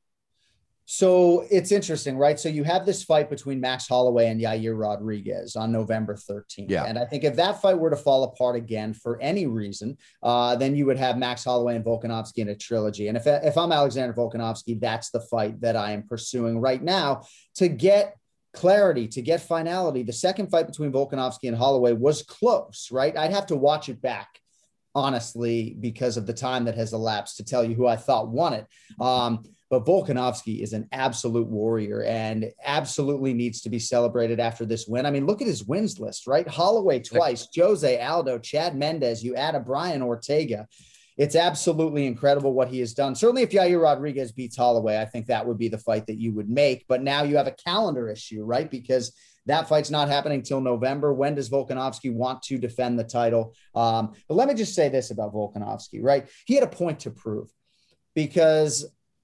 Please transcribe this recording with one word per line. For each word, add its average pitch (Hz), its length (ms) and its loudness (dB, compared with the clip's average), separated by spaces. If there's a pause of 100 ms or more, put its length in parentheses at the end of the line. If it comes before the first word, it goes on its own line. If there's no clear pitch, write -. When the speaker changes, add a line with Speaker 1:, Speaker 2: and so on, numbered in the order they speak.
(920)
Speaker 1:
So 180 600 6
it's 185 200 2
interesting, 160 460 -2
right? 147 220 4
So 165 100 -4
you 151 140 -2
have 175 200 0
this 190 200 -2
fight 151 260 2
between 139 300 -6
Max 127 280 -4
Holloway 123 380 4
and 113 160 0
Yair 110 340 -2
Rodriguez 104 800 -6
on 113 160 -2
November 110 440 -2
thirteenth. 101 560 -10
Speaker 2:
Yeah. 87 140 0
Speaker 1:
And 113 120 -6
I 123 80 -2
think 139 180 -4
if 143 120 0
that 190 260 0
fight 190 160 4
were 160 140 0
to 147 40 0
fall 139 280 2
apart 123 320 -2
again 113 400 -6
for 120 260 -6
any 170 240 -2
reason, 110 540 -6 (240)
uh, 120 320 2
then 135 200 0
you 143 120 0
would 131 100 2
have 127 220 0
Max 123 240 -4
Holloway 120 320 0
and 113 100 -4
Volkanovski 113 540 -4
in 104 100 -2
a 104 60 -6
trilogy. 104 520 -4
And 110 80 -2
if, 123 120 -4
if 143 280 2
I'm 170 160 2
Alexander 131 440 0
Volkanovski, 117 640 -4
that's 113 320 -4
the 120 80 -2
fight 110 420 -4
that 117 140 0
I 104 160 -2
am 104 160 -8
pursuing 117 520 -4
right 131 220 0
now 156 400 0 (360)
to 185 100 4
get 185 500 4 (380)
clarity, 175 540 4
to 127 120 -8
get 160 200 2
finality. 165 600 -2
The 117 100 -6
second 185 380 -2
fight 165 160 4
between 147 260 -4
Volkanovski 131 580 -2
and 117 60 -2
Holloway 123 380 4
was 139 300 2
close, - 680 -2
right? 135 240 0
I'd 156 140 0
have 196 160 0
to 170 100 -2
watch 143 340 2
it 123 120 -12
back, 107 380 -6 (560)
honestly, 117 840 -2
because 117 380 -4
of 107 80 -4
the 113 80 -4
time 127 320 -2
that 113 80 -2
has 113 200 -4
elapsed 110 440 -4
to 107 80 -14
tell 123 180 0
you 117 120 -2
who 123 100 2
I 120 100 4
thought 113 340 0
won 143 240 0
it. 107 120 -8 (340)
Um, 120 440 0 (280)
but 123 140 2
Volkanovski 127 800 0
is 101 100 -8
an 107 180 -6
absolute 120 540 0
warrior 110 560 -2
and 110 500 -2 (140)
absolutely 139 680 -2
needs 117 260 -4
to - 80 -10
be 117 80 -4
celebrated 117 640 0
after 117 260 -4
this 113 220 -4
win. 123 180 -2
I 147 60 0
mean, 139 160 -2
look 214 160 0
at 240 40 -4
his 123 160 -4
wins 175 360 -4
list, - 260 -10
right? 143 220 2
Holloway 175 540 2
twice, 135 540 0
Jose 151 460 4
Aldo, 135 380 -2
Chad 151 360 -4
Mendez, 139 480 -2
you 123 120 -4
add 147 180 -2
a 143 60 -2
Brian 139 420 -2
Ortega. 120 640 -2 (500)
It's 147 180 2
absolutely 156 720 2
incredible 139 460 2
what 127 160 2
he 127 100 -6
has 117 160 -4
done. 139 180 0
Certainly 240 300 4
if 220 80 0
Yair 180 280 4
Rodriguez 139 520 2
beats 120 260 -10
Holloway, 117 400 4
I 110 80 -2
think 110 220 -8
that 113 180 0
would 117 140 -2
be 117 80 0
the 107 100 -4
fight 107 300 -2
that 110 100 -6
you 113 160 -2
would 104 160 -4
make. 131 380 2
But 127 160 0
now 143 180 0
you 147 160 2
have 139 80 4
a 131 180 -6
calendar 175 460 -2
issue, 107 340 -10
right? 127 280 -2
Because 127 420 -2 (320)
that 156 240 0
fight's 151 220 2
not 147 160 0
happening 143 340 0
till 135 200 -4
November. 131 520 0
When 139 220 0
does 127 160 -6
Volkanovski 131 600 -2
want 127 320 -4
to 135 140 -4
defend 120 400 -2
the 113 60 0
title? 117 500 2 (220)
Um, 113 380 2 (140)
but 151 60 -2
let 247 140 4
me 277 80 2
just 220 180 -2
say 151 160 4
this 131 220 -2
about 104 240 -6
Volkanovski, 104 680 -8
right? 135 260 2 (200)
He 247 80 2
had 277 80 6
a 220 40 4
point 160 340 -4
to 123 100 -10
prove 110 400 -8 (640)
because, 156 760 2 (320)